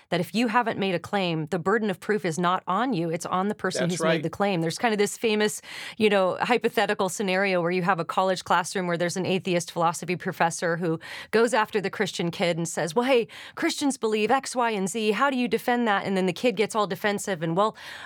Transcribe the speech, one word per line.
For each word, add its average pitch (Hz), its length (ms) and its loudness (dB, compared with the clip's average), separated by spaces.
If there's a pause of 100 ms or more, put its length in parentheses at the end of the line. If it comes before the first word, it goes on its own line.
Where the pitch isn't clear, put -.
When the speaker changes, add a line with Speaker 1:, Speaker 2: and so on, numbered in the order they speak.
Speaker 1:
that - 100 2
if 175 160 -4
you 233 140 2
haven't 220 280 2
made 190 180 0
a 165 40 -2
claim, 170 460 -2
the 180 140 -2
burden 208 300 2
of 185 120 -4
proof 208 240 -2
is 160 120 -2
not 175 300 2
on 220 240 0
you, 170 180 0
it's 170 160 -4
on 185 220 0
the 208 80 -2
person 185 280 -2
Speaker 2:
That's 175 100 0
Speaker 1:
who's 165 80 -4
Speaker 2:
right. 165 140 2
Speaker 1:
made 156 80 -2
the 160 60 -2
claim. 202 300 0
There's 165 180 -2
kind 233 160 0
of 208 40 0
this 202 200 0
famous, 214 440 0 (340)
you 214 140 4
know, 190 320 4
hypothetical 214 680 2
scenario 185 540 0
where 170 100 0
you 180 120 0
have 185 180 2
a - 20 -2
college 190 400 0
classroom 180 440 0
where 170 100 0
there's 170 180 0
an 185 100 -2
atheist 175 460 0
philosophy 170 460 0
professor 170 580 0
who 165 240 -2 (320)
goes 226 220 4
after 214 260 2
the 185 100 0
Christian - 420 -2
kid 175 260 0
and 165 100 -2
says, 160 280 -2
"Well, 240 100 2
hey, 247 240 2 (260)
Christians 285 400 0
believe 214 340 0
X, 269 280 0
Y, 233 140 2
and 196 180 -2
Z. 214 220 0
How 247 180 2
do 269 80 -2
you 247 100 2
defend 240 400 0
that?" 196 180 2
And 196 120 0
then 185 80 2
the 180 80 2
kid 233 240 0
gets 214 180 0
all 208 100 2
defensive 196 560 -2
and, 165 140 -2
"Well, 208 220 2 (280)